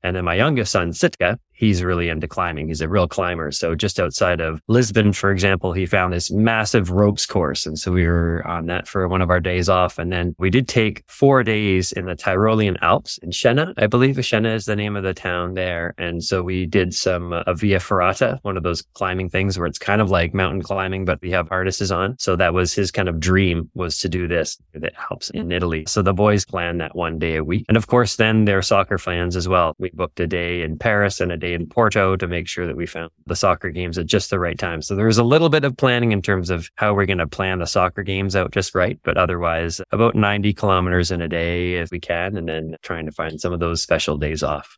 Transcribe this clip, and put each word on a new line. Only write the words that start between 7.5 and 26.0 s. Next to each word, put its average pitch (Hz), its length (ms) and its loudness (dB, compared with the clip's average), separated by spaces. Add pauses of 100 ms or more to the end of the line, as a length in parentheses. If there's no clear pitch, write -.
And 78 120 -8
so 90 140 -4
we 90 160 4
were 85 400 0
on 85 200 -6
that 87 200 -4
for 92 220 -2
one 92 120 2
of 87 80 2
our 90 120 4
days 90 260 0
off. 92 320 2
And 87 100 -4
then 87 300 -2
we 92 100 0
did 123 200 2
take 110 380 0
four 135 360 4
days 104 480 0
in 92 140 -6
the 90 100 -6
Tyrolean 104 640 2
Alps - 360 0
in - 160 -10
Siena, 143 420 2
I 107 120 2
believe. 131 360 2
Siena 110 300 0
is 110 120 -4
the 107 120 -2
name 104 180 -2
of 98 80 -6
the 95 100 -2
town 87 420 -4
there. 87 420 -4
And 85 260 -6
so 95 180 -2
we 92 240 -2
did 87 280 0
some, 87 400 -2
uh, 85 200 -2
via 95 260 2
ferrata, 98 640 0
one 95 140 -4
of 80 60 -4
those 85 180 -2 (120)
climbing 92 360 -4
things 95 280 -2
where 85 100 -2
it's 73 100 -8
kind 104 240 0
of 101 80 2
like 87 240 2
mountain 92 280 0
climbing, 95 440 -4
but 90 160 -2
we 90 100 -8
have 87 180 0
harnesses 92 420 -2
on. 95 280 -2
So 95 180 0
that 85 160 2
was 90 200 0
his 98 180 -2
kind 92 180 -2
of 82 100 -4
dream, 87 540 2
was 87 260 -6
to 92 100 -4
do 90 180 -2
this, 82 300 -2 (160)
the 78 180 -8 (200)
Alps - 200 -10
in 87 200 -6
Italy. 85 360 -2
So - 140 0